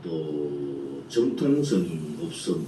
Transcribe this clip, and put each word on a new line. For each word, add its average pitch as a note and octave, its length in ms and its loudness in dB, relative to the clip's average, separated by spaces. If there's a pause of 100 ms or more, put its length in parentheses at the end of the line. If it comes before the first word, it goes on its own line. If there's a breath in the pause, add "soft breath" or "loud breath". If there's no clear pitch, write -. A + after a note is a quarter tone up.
또 D2 1040 -4
정통성이 D3 1120 2
없음 - 460 -2